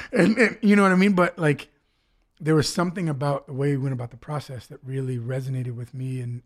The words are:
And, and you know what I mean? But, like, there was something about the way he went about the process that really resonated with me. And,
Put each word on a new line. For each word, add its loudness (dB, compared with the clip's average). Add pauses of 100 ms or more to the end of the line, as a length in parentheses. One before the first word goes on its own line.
(120)
And, 4
and 2
you 6
know 6
what 6
I 4
mean? 4
But, 2
like, 0 (720)
there 2
was 2
something -2
about -4
the -12
way -2
he 0
went -4
about -8
the -20
process -10
that -20
really -6
resonated -6
with -14
me. -8
And, -10